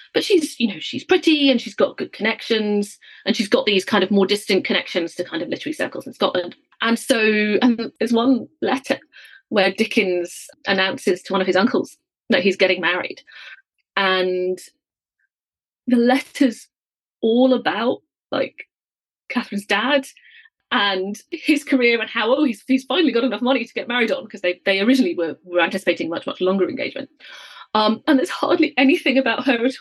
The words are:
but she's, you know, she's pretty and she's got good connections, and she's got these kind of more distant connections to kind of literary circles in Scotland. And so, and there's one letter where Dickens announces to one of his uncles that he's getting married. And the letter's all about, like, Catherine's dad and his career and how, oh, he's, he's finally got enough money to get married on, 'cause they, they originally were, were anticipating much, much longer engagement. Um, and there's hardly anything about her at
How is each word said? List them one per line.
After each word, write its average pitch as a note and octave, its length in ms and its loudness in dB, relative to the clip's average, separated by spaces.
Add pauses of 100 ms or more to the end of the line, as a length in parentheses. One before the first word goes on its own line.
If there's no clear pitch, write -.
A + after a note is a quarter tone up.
(140)
but E4 100 0
she's, E4 340 0
you A3+ 80 0
know, F#3 120 -4
she's - 260 -10
pretty D4+ 460 4
and A#3+ 100 4
she's - 140 -14
got - 240 0
good - 160 -8
connections, G#3 840 -2 (280)
and A3+ 100 0
she's G3+ 140 -4
got - 160 2
these G3 180 0
kind G3 180 2
of F#3 80 -2
more G3 140 4
distant G3 400 0
connections F3 520 -4
to F3 80 -4
kind E3 180 -8
of E3 80 -8
literary D#3 240 -8
circles - 320 -8
in - 80 -16
Scotland. F3 420 -2 (240)
And A#3 180 0
so, A#3 220 0 (400)
and A#3 380 0
there's A#3 160 -2
one A#3+ 340 2 (140)
letter - 360 -2 (520)
where G3 200 2
Dickens F#3 760 -2 (200)
announces F#3+ 580 -2
to F#3 100 -8
one F#3+ 80 2
of F#3+ 40 -2
his F#3 80 0
uncles - 440 0 (320)
that F3+ 120 2
he's F#3+ 140 2
getting F#3 240 2
married. F3 400 -4 (760)
And F#3 640 0 (1300)
the B3 100 2
letter's B3 720 0 (520)
all B3 320 4
about, A3 480 -2 (300)
like, - 400 -6 (580)
Catherine's G3+ 380 -6
dad C4+ 400 0 (640)
and G3+ 480 -2 (100)
his D#4 340 -2
career A#3+ 360 2
and A3+ 80 -8
how, A#3 260 0
oh, D4+ 100 2
he's, A#3 220 -2
he's C4 180 0
finally D#4 280 2
got A#3 120 2
enough A#3+ 180 -2
money A#3+ 220 2
to - 100 -20
get G#3 140 -6
married A#3 240 2
on, - 140 -6
'cause A3+ 140 -16
they, F3+ 240 -2
they G3 160 2
originally A3 340 4
were, E3 280 -2
were F3 180 0
anticipating E3+ 480 0
much, E3 180 -6
much - 140 -8
longer F#3 280 2
engagement. - 420 -8 (640)
Um, G#3+ 320 2
and C#4+ 120 4
there's F4+ 120 0
hardly - 460 0
anything C4+ 420 2
about B3+ 280 0
her A#3 180 0
at C4 160 -2